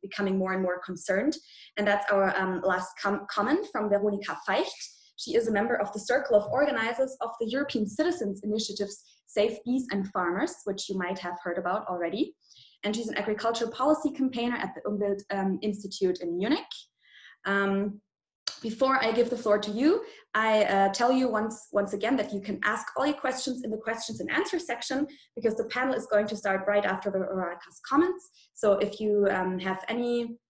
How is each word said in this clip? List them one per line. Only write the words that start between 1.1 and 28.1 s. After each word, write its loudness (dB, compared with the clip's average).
And 0
that's 2
our, 6
um, 0
last -2
com-, -2
comment 2
from -2
Veronika 0
Feicht. 0
She -8
is 2
a 0
member 2
of -6
the -6
Circle 2
of -4
Organizers 0
of -4
the -2
European 0
Citizens 0
Initiatives -4
Save 4
Bees 0
and 0
Farmers, 0
which -4
you -4
might -4
have -6
heard -2
about -2
already. -2
And 0
she's -2
an -4
agricultural -2
policy 2
campaigner 0
at -6
the -12
Umwelt, 0
um, 0
Institute -2
in -2
Munich. 0
Um, 0
before 2
I 2
give 4
the -4
floor 6
to -6
you, 6
I, 6
uh, 6
tell 6
you 4
once, -2
once -2
again 2
that -2
you -2
can -2
ask -6
all 2
your 0
questions -2
in -4
the -8
questions -6
and -6
answer 0
section, -4
because 0
the -2
panel 0
is -10
going 4
to -6
start -2
right 4
after -2
the -2
Veronika's -6
comments. 2